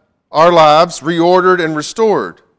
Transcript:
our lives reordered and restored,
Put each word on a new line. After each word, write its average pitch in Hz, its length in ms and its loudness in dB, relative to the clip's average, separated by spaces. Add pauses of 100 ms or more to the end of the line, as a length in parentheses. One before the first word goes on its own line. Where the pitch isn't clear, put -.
(320)
our 165 200 2
lives 160 500 2
reordered 175 640 0
and 160 120 -6
restored, 151 640 -4 (180)